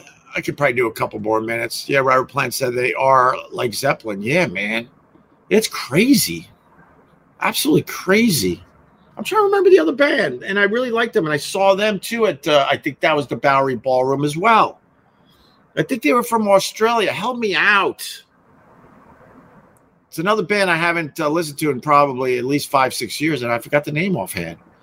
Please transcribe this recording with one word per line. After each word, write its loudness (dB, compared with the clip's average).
I -6
could -6
probably 0
do 0
a -4
couple -6
more 0
minutes. -6
Yeah, 2
Robert 2
Plant -4
said -4
they -2
are 4
like -4
Zeppelin. -4
Yeah, 0
man. -6
It's 2
crazy. 0
Absolutely 0
crazy. 0
I'm -10
trying -2
to 4
remember 2
the 8
other 0
band, 0
and -2
I 2
really 0
liked -2
them, 0
and -2
I 0
saw 2
them, 0
too, -2
at, -4
uh, 4
I 0
think -8
that 2
was 0
the -6
Bowery 2
Ballroom 0
as -2
well. 2
I 2
think -6
they 2
were 2
from -2
Australia. 2
Help -6
me -2
out. 0
It's -14
another 0
band 0
I 2
haven't, -2
uh, 0
listened -4
to 0
in -4
probably 2
at -4
least -2
five, 2
six -8
years, -4
and -2
I 0
forgot -2
the -8
name -4
offhand. -8